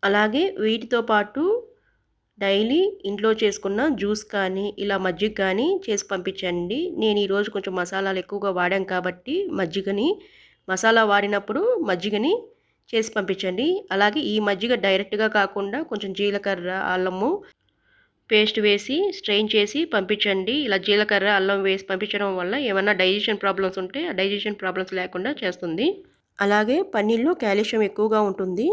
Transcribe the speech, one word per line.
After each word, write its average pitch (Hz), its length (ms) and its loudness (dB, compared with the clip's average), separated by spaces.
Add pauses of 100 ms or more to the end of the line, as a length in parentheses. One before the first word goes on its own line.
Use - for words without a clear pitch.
అలాగే 214 400 2 (140)
వీటితో 226 440 0
పాటు 220 400 0 (960)
డైలీ 208 420 2 (260)
ఇంట్లో 208 280 0
చేసుకున్న 202 480 0 (140)
జ్యూస్ 208 300 -2
కానీ, 190 380 -2 (140)
ఇలా 202 200 -2
మజ్జిగ 190 360 -2
కానీ 196 340 0 (140)
చేసి 208 260 -4
పంపించండి. 185 720 -4 (180)
నేను 214 220 2
ఈరోజు 202 320 0
కొంచెం 196 240 -6
మసాలాలు 190 440 -2
ఎక్కువగా 202 320 -4
వాడాం 180 320 0
కాబట్టి 185 520 -4 (160)
మజ్జిగని, 196 560 -2 (600)
మసాలా 226 380 4
వాడినప్పుడు 202 560 2 (240)
మజ్జిగని 208 480 0 (560)
చేసి 220 220 -2
పంపించండి. 196 560 -2 (240)
అలాగే 208 340 2
ఈ 208 140 -2
మజ్జిగ 208 360 0
డైరెక్ట్గా 202 540 0
కాకుండా 202 540 0
కొంచెం 208 300 -8
జీలకర్ర, 196 580 -2 (160)
అల్లము 185 440 0 (1000)
పేస్ట్ 214 320 4
వేసి 208 360 2 (140)
స్ట్రెయిన్ 208 400 0
చేసి 208 340 2
పంపించండి. 202 680 0 (100)
ఇలా 208 140 0
జీలకర్ర, 202 520 2
అల్లం 196 340 2
వేసి 196 220 0
పంపించడం 202 500 -2
వల్ల 185 280 -2
ఏమన్నా 202 300 2
డైజెషన్ 196 480 2
ప్రాబ్లమ్స్ 190 380 0
ఉంటే 190 280 -6
ఆ - 60 -4
డైజెషన్ 202 420 -2
ప్రాబ్లమ్స్ 185 380 -4
లేకుండా 185 420 -4
చేస్తుంది. 180 520 -4 (520)
అలాగే 208 380 2 (120)
పన్నీర్లో 233 460 2
కాల్షియం 214 480 0
ఎక్కువగా 214 380 2
ఉంటుంది. 196 520 0